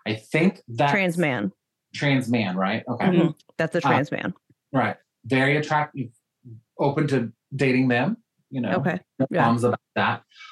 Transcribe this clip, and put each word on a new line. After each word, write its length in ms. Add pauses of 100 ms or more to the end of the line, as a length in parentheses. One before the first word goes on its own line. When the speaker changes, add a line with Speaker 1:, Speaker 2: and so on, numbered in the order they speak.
Speaker 1:
I 60
think 560
that's 240
Speaker 2:
Trans 240
man. 340 (420)
Speaker 1:
Trans 360
man, 260
right? 320
Okay. 200
Speaker 2:
Mm-hmm. 240 (260)
That's 180
a 40
Speaker 1:
Uh, 20
Speaker 2:
trans 280
man. 240 (380)
Speaker 1:
right. 240 (300)
Very 320
attractive, 540 (680)
open 280
to 260 (200)
dating 360
them, 260 (360)
you 100
know, 160
Speaker 2:
Okay. 240 (180)
Speaker 1:
no 100
Speaker 2:
Yeah. 140
Speaker 1:
qualms 220
about 160 (140)
that. 280 (280)